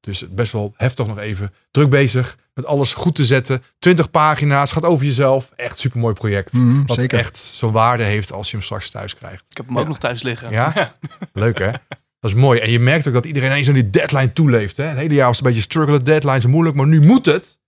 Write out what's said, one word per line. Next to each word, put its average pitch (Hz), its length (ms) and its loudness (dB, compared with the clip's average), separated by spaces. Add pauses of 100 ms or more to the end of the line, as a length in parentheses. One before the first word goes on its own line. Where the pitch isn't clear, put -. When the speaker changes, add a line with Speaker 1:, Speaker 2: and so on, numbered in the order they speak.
Speaker 1:
Dus 92 280 -10
best 104 240 -4
wel 104 240 -6
heftig 127 300 -2
nog 107 120 -8
even. 104 360 -8 (160)
Druk 143 200 4
bezig 127 460 0 (180)
met 131 120 -10
alles 139 280 0
goed 175 200 -2
te 151 100 0
zetten. 131 380 0 (160)
Twintig 175 320 2
pagina's, 147 640 0
gaat 160 120 -2
over 151 220 2
jezelf. 135 500 0
Echt 120 220 -10
supermooi 117 360 -2
project. 98 380 -4
Speaker 2:
Mhm, 127 340 2
Speaker 1:
Wat 120 120 -2
Speaker 2:
zeker. 123 200 -2
Speaker 1:
echt - 180 -4
zo'n - 360 -4
waarde 117 300 2
heeft 104 300 -2
als 101 180 -8
je 110 60 -8
hem 101 80 -8
straks - 260 -8
thuis 98 260 -12
krijgt. 95 320 -20
Speaker 3:
Ik - 80 -20
heb 117 100 -14
hem 123 100 -6
ook 127 60 -2
Speaker 1:
Ja. 151 60 -4
Speaker 3:
nog 151 100 -8
thuis 120 240 -8
liggen. 120 280 -8
Speaker 1:
Ja? 117 240 0
Speaker 3:
<laughs> - 0 -
Ja. - 200 -4 (380)
Speaker 1:
Leuk, 110 260 0
hè? 98 120 -2 (480)
Dat 110 120 -4
is 101 40 -2
mooi. 123 260 4
En 110 100 -2
je 117 100 2
merkt 143 280 2
ook 127 60 -2
dat 120 100 0
iedereen 135 260 -2
ineens 139 180 0
aan 143 60 4
die 123 160 2
deadline 131 420 0
toeleeft, 120 440 0
hè? 139 80 -6
Het 151 140 -6
hele 151 160 -2
jaar 135 120 4
was 120 100 2
het - 100 -4
een 123 60 2
beetje 113 160 -2
struggelen, 147 360 2
deadlines, 139 420 2
moeilijk. 156 300 2
Maar 139 100 2
nu 156 140 6
moet 226 260 6
het. - 420 -2